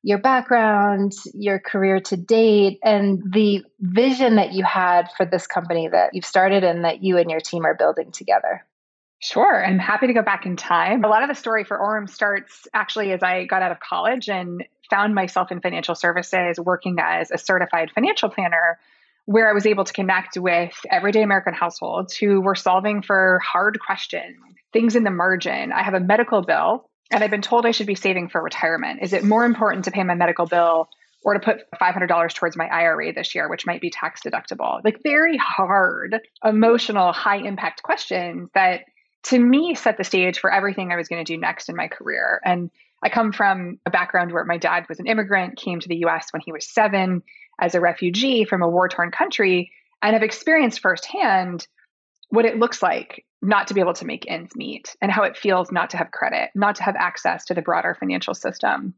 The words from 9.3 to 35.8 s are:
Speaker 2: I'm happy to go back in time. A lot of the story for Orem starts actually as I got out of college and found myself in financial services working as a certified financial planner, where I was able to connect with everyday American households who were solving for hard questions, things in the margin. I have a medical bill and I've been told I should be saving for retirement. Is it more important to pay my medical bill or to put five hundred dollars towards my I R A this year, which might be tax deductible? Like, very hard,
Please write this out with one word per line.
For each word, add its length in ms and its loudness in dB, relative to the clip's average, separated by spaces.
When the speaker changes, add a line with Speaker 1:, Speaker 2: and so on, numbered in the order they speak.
Speaker 2:
I'm 140 2
happy 300 0
to 40 2
go 100 4
back 220 -2
in 120 -4
time. 480 0
A 40 2
lot 140 4
of 60 -2
the 80 -4
story 260 -2
for 160 -6
Orem 320 -4
starts 640 -4
actually 380 -2
as 100 -2
I 220 0
got 180 0
out 80 0
of 80 -6
college 500 -4
and 360 -6
found 240 2
myself 380 -2
in 80 -8
financial 340 -4
services 640 -2
working 420 -2
as 300 -2
a 80 -4
certified 560 -2
financial 340 0
planner, 520 0
where 220 4
I 40 4
was 120 2
able 200 2
to 80 -10
connect 440 -2
with 380 0
everyday 320 2
American 320 2
households 640 -6
who 240 4
were 160 2
solving 440 0
for 380 4
hard 400 0
questions, 580 -8
things 240 4
in 80 4
the 80 2
margin. 580 0
I 140 -2
have 100 -2
a 60 2
medical 420 2
bill 480 0
and 100 2
I've 80 0
been 120 -2
told 220 2
I 60 4
should 160 -2
be 80 -2
saving 340 -2
for 140 -4
retirement. 600 -4
Is 100 -4
it 100 0
more 220 4
important 400 0
to 80 -4
pay 100 -2
my 120 0
medical 320 0
bill 420 2
or 120 2
to 60 0
put 200 0
five 160 2
hundred 140 -2
dollars 260 2
towards 220 -4
my 100 -4
I 160 0
R 180 2
A 120 -6
this 240 -8
year, 120 -4
which 180 -8
might 140 -4
be 100 -4
tax 320 -8
deductible? 600 -6
Like, 220 0
very 320 2
hard, 840 0